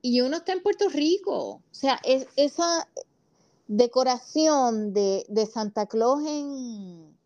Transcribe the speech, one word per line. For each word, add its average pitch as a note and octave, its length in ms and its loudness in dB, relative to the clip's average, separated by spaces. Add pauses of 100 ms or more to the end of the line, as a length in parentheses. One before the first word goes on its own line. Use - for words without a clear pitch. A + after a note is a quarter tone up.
Y B3 200 2
uno C4+ 160 0
está E4+ 160 -6
en F#4 80 -4
Puerto G4+ 280 0
Rico. D#4+ 460 0 (200)
O - 60 -20 (100)
sea, - 320 -2
es, C4 320 2
esa E4 520 0 (800)
decoración A#3+ 1300 2
de, G3 360 2
de G#3+ 160 0
Santa G#3+ 420 -4
Claus B3+ 400 0
en A#3 1000 -10